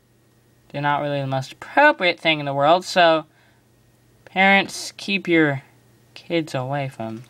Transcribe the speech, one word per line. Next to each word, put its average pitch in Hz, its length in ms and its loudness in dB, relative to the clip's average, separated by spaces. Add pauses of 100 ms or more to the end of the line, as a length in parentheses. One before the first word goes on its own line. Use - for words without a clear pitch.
(680)
they're 143 140 -8
not 143 180 -2
really 143 220 -4
the 135 40 -6
most 131 260 -8
appropriate - 680 0
thing 160 180 0
in 147 60 -8
the 143 80 -4
world, 151 320 2
so 160 400 2 (1000)
parents, 196 720 0
keep 196 280 -6
your 156 360 2 (500)
kids 165 420 -6
away 135 360 -6
from 113 400 -12